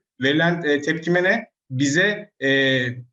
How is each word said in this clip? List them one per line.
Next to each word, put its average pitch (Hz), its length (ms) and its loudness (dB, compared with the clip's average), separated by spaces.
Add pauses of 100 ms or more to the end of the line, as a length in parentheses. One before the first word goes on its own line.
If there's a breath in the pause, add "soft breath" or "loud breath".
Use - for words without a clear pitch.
(220)
Verilen, 165 420 0
e, 147 180 0
tepkime 165 420 0
ne? 220 240 0 (220)
Bize, 147 640 0 (120)
e, 135 440 2 (260)